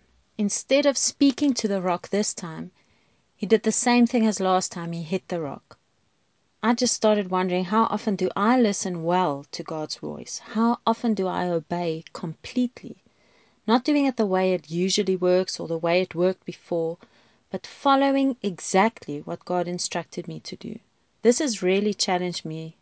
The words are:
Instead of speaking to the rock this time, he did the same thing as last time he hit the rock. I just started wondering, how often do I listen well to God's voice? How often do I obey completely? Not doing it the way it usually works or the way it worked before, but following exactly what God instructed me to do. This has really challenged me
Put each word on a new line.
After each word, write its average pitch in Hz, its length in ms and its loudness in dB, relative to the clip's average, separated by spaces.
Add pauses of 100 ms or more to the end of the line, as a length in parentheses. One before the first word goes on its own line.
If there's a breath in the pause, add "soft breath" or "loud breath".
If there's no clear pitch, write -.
(380)
Instead 269 480 2
of 277 120 2
speaking 277 580 2
to - 120 -2
the 196 140 0
rock 180 280 -2
this 202 240 0
time, 165 380 -10 (640)
he - 100 -6
did 208 180 4
the 220 80 0
same 240 360 4
thing 226 180 2
as 208 140 0
last 185 320 2
time 170 220 -8
he 170 100 -6
hit 180 240 -4
the 175 140 -4
rock. - 360 -12 (840)
I 233 100 4
just 240 200 0
started 208 380 2
wondering, 185 340 0
how 220 200 2
often 208 300 -2
do 185 180 0
I 226 240 4
listen 196 460 0
well 165 480 0
to 165 120 -10
God's 156 340 -8
voice? - 440 -10 (120)
How 233 320 2
often 226 300 0
do 190 120 -2
I 180 220 -2
obey 170 640 -4
completely? - 840 -6 (680 soft breath)
Not 240 160 4
doing 294 220 2
it 262 100 0
the 220 100 0
way 185 280 2
it - 180 -4
usually 185 460 0
works 180 420 2
or 170 80 -8
the 165 100 -4
way 170 240 2
it 185 140 -6
worked 185 300 0
before, 170 520 -6 (520 soft breath)
but - 180 -10
following 269 720 2
exactly 190 800 0
what 170 240 -10
God 175 240 -2
instructed 175 600 -6
me 160 140 -10
to - 140 -14
do. - 240 -12 (440)
This 240 160 6
has 247 220 -4
really 196 320 2
challenged 180 520 -2
me 160 360 -10